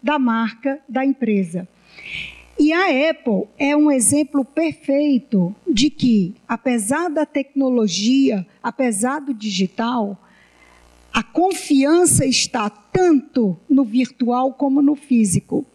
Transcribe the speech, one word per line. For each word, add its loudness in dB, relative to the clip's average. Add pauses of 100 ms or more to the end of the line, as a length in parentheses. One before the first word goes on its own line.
da -2
marca, -2
da -4
empresa. -2 (880)
E 2
a 2
Apple -2 (120)
é 0
um 4
exemplo 0
perfeito -2 (140)
de 2
que, 0 (120)
apesar -2
da -2
tecnologia, 0 (160)
apesar -4
do -8
digital, -4 (920)
a 0
confiança 2
está -2
tanto 0 (140)
no 4
virtual -2
como 0
no 4
físico. 0 (100)